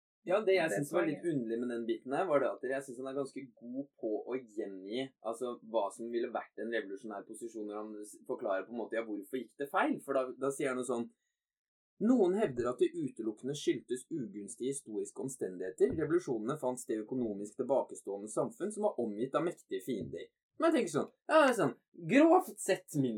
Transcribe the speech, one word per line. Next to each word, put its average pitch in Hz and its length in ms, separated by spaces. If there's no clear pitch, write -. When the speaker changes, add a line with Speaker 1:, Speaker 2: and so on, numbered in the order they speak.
Speaker 1:
Ja, 185 160
det 190 140
jeg 160 160
Speaker 2:
det 151 80
Speaker 1:
synes 147 140
var 175 120
litt 147 160
Speaker 2:
poenget. 160 140
Speaker 1:
underlig 113 240
med 123 100
den 117 160
biten 113 300
her, 185 100
var 147 160
det 120 80
at - 140
jeg 135 180
synes 135 160
han 131 140
er 135 80
ganske 139 240
god 127 300
på 113 100
å 127 140
gjengi, 98 480
altså, 113 320
hva 110 220
som 117 180
ville 120 240
vært - 240
en 110 160
revolusjonær 101 540
posisjon 110 420
når 104 80
han 107 140
s-, - 240
forklarer 104 400
på 117 80
en 117 80
måte, 107 160
ja, 113 80
hvorfor 104 320
gikk 117 240
det 139 80
feil? 220 320
For 135 160
da, 131 160
da 135 160
sier 139 240
han 127 80
noe 127 80
sånn, 117 160
«Noen 208 340
hevder 120 320
at 127 140
det 180 100
utelukkende 123 640
skyldtes 127 540
ugunstige 110 640
historiske 104 500
omstendigheter. 135 720
Revolusjonene 147 640
fant 127 220
sted 113 160
i 107 80
økonomisk 107 560
tilbakestående 110 640
samfunn 214 460
som 208 160
var - 100
omgitt 135 380
av 165 80
mektige 135 400
fiender.» 85 400
Men 320 120
jeg 320 60
tenker 180 160
sånn, - 140
ja, 311 140
det 277 80
er 233 80
sånn, 151 140
grovt 311 560
sett - 320
min 123 220